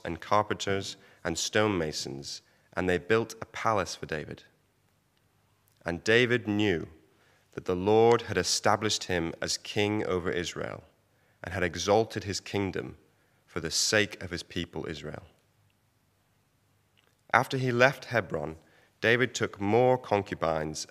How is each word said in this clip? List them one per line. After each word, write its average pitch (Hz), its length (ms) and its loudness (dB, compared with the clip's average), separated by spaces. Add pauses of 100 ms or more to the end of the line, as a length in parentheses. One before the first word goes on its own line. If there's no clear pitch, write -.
and - 160 -8
carpenters 98 760 -2 (300)
and 85 120 -2
stonemasons, 80 1040 -2 (300)
and 92 160 -2
they 90 100 4
built 113 440 0
a - 40 -12
palace 104 500 -2
for - 100 -14
David. 76 400 -10 (1400)
And 85 220 -4
David 117 420 4
knew 104 400 2 (640)
that - 140 -12
the 92 100 0
Lord 113 480 6
had 101 140 -4
established 101 680 0
him 82 360 -2
as - 160 -4
king 107 480 -2
over 90 260 -2
Israel - 540 -8 (580)
and 85 100 -8
had 92 100 0
exalted 101 600 2
his 98 160 -6
kingdom 95 580 -6 (480)
for - 140 -10
the 78 120 -6
sake - 520 0
of 90 80 -10
his 85 120 -8
people - 440 -8
Israel. 76 400 -12 (2000)
After 127 220 4
he 131 160 0
left 123 340 4
Hebron, 82 520 -2 (420)
David 120 340 4
took - 240 -4
more 117 400 4
concubines 80 920 -2